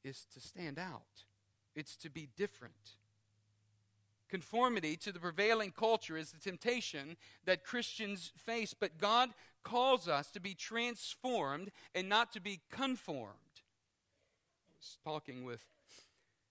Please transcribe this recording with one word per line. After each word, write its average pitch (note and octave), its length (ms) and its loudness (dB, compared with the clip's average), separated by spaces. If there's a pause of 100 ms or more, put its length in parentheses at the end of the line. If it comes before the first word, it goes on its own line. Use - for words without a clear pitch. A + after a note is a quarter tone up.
is C3+ 220 -10
to - 140 -20
stand D#3 400 -8
out. - 460 -12 (500)
It's D3 220 -10
to - 120 -12
be D3+ 160 -12
different. - 720 -8 (1300)
Conformity F#3+ 680 2
to G3+ 160 -6
the F3 80 -8
prevailing G3 540 2
culture A3 420 4
is D#3 160 -4
the - 80 -16
temptation F#3 800 -2 (260)
that F3+ 220 4
Christians G3+ 720 -4
face, A3+ 360 -4
but D#3+ 240 -2
God A3+ 360 6 (280)
calls A#3+ 460 4
us D3 240 2
to G#3 80 -8
be F#3+ 160 -6
transformed A3 1120 -2 (240)
and F#3 140 0
not A3 240 6
to A3 80 -8
be F#3+ 300 -6
conformed. E3+ 680 -4 (220)
I - 1200 -20
was - 260 -18
talking C#3+ 400 -6
with A#2+ 180 -8 (880)